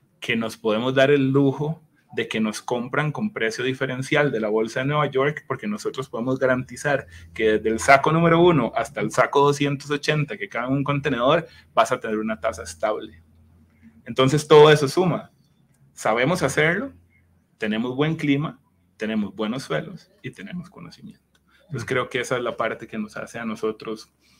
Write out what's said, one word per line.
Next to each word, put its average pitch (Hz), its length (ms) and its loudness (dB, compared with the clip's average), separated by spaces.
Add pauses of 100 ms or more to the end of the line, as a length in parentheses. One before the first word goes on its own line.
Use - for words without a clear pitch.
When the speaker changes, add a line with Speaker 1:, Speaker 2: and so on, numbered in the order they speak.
(200)
Speaker 1:
que 117 160 -4
nos 113 200 -6
podemos 113 380 -2
dar 135 160 6
el 139 220 2
lujo 139 500 0 (320)
de 113 140 -4
que 117 100 -4
nos 107 240 -2
compran 123 480 -2
con 107 220 -4
precio 113 320 -4
diferencial 131 680 0
de 113 80 -4
la 107 100 -2
bolsa 110 320 -2
de 131 60 -4
Nueva 147 240 0
York, 139 380 -2
porque 117 180 -6
nosotros 104 420 -6
podemos 127 300 -4
garantizar 127 680 -2 (260)
que 110 240 2
desde 110 120 -2
el 110 100 -2
saco 139 320 6
número 165 280 4
uno 160 360 4
hasta 113 240 -4
el 107 100 -4
saco 127 340 2
doscientos 143 460 -2
ochenta 147 480 -2
que 101 100 -10
cae 120 200 -6
en 135 60 -4
un 143 100 -2
contenedor, 143 640 0 (260)
vas 113 160 2
a 127 80 0
tener 110 200 -4
una 110 220 -6
tasa 113 220 -6
estable. 107 640 -8 (800)
Entonces, 131 420 2
todo 151 240 12
eso 147 160 6
suma. 147 460 -2 (600)
Sabemos 131 520 0
hacerlo, 170 480 0 (680)
tenemos 110 380 -4
buen 156 180 0
clima, 151 460 -2 (360)
tenemos 107 380 -4
buenos 110 300 -6
suelos - 440 -8 (140)
y - 80 -12
tenemos - 400 -14
conocimiento. - 540 -20 (380)
Entonces, 120 200 -10
Speaker 2:
Ujú. 110 40 -10
Speaker 1:
creo 127 220 -4
que 127 120 -4
esa 123 160 -4
es 120 80 -6
la 113 120 -6
parte 113 300 -6
que 113 120 -12
nos 107 180 -10
hace 113 240 -12
a 117 40 -10
nosotros 110 680 -8 (280)